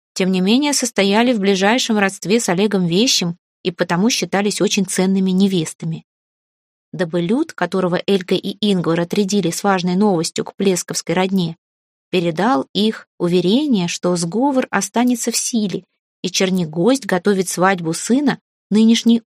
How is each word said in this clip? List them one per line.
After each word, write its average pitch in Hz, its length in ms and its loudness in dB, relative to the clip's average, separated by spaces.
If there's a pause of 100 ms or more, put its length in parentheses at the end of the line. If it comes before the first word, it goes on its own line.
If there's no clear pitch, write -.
(160)
тем 190 160 0
не 185 100 2
менее 262 320 2
состояли 226 600 0
в 220 60 -2
ближайшем 202 600 2
родстве 196 400 0
с 233 100 -4
Олегом 190 380 0
Вещим 175 500 0 (260)
и 180 60 -2
потому 175 400 0
считались 202 500 -2
очень 190 280 0
ценными 190 420 0
невестами. 175 760 0 (880)
Дабы 170 280 -2
Люд, 233 320 -2
которого 180 540 -2
Эльга 196 260 0
и 196 260 -4
Ингвар 170 420 0
отрядили 190 500 0
с - 120 -8
важной 185 320 0
новостью 185 500 0
к - 100 -18
плесковской 180 580 -2
родне, 185 440 -2 (520)
передал 180 640 0
их 214 340 -2 (120)
уверение, 185 680 2
что 180 280 -2
сговор 240 560 0
останется 233 600 -2
в 226 60 -4
силе, 190 460 -4 (400)
и 185 80 -6
Чернигость 185 720 0
готовит 190 440 0
свадьбу 175 440 0
сына 247 460 0 (320)
нынешней 226 540 4